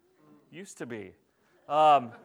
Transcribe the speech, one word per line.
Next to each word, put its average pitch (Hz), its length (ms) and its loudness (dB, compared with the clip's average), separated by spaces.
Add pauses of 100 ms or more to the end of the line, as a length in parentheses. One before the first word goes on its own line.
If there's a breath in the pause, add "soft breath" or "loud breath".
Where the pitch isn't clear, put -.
(520)
Used 185 260 -20
to 156 80 -12
be. 104 260 -14 (560)
Um, 143 440 2 (120)